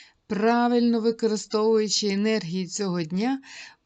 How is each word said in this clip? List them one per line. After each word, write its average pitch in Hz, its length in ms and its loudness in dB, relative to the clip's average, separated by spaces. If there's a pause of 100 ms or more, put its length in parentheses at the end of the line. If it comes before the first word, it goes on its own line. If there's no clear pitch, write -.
(260)
Правильно 233 720 2
використовуючи 214 1080 0
енергію 196 600 -2
цього 180 340 -4
дня, 220 400 -2 (440)